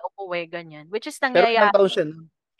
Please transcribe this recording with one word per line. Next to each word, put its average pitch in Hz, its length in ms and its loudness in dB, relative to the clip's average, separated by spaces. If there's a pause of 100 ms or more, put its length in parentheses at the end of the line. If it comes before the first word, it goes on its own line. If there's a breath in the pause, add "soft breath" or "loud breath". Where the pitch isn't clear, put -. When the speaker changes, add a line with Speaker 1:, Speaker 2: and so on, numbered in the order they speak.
(180)
Speaker 1:
umuwi, 175 320 -8
ganyan. 160 400 -16
Which 220 200 -8
is - 120 -18
Speaker 2:
Pero 247 260 2
ilang 226 220 4
Speaker 1:
nangyayari. 202 40 -4
Speaker 2:
taon 196 180 6
siya 175 180 -2
nun? 165 160 -18 (340)